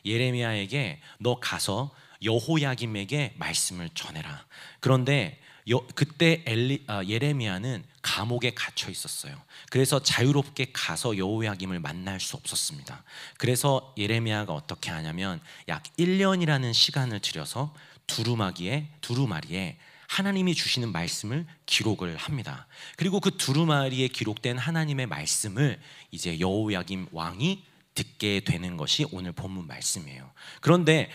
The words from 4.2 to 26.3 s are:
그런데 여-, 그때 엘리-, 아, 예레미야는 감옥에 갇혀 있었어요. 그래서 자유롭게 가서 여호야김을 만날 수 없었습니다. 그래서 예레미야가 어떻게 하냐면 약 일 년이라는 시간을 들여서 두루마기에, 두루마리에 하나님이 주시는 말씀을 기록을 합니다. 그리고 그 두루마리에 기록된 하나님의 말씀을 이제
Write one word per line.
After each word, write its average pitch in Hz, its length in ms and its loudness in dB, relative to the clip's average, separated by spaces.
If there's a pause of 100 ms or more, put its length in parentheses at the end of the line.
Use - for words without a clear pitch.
그런데 127 600 4 (280)
여-, 120 160 4 (100)
그때 165 520 4
엘리-, 123 400 0
아, 101 180 -2
예레미야는 117 800 0 (180)
감옥에 117 520 0
갇혀 - 360 -6
있었어요. 71 460 -8 (340)
그래서 131 300 4
자유롭게 135 720 4
가서 101 460 -2
여호야김을 95 600 -2
만날 90 400 -6
수 - 160 -6
없었습니다. - 680 -6 (340)
그래서 127 640 2
예레미야가 107 540 0
어떻게 - 380 -8
하냐면 82 500 -4 (280)
약 78 140 -4 (140)
일 180 220 4
년이라는 160 540 4
시간을 117 480 2
들여서 117 540 -4 (320)
두루마기에, 113 800 0 (120)
두루마리에 95 800 -4 (300)
하나님이 190 460 2
주시는 117 380 0
말씀을 104 540 -2 (200)
기록을 92 500 0
합니다. 78 500 -6 (300)
그리고 185 220 0
그 190 180 0
두루마리에 135 720 2
기록된 120 500 -2
하나님의 147 480 0
말씀을 98 720 0 (300)
이제 82 280 -4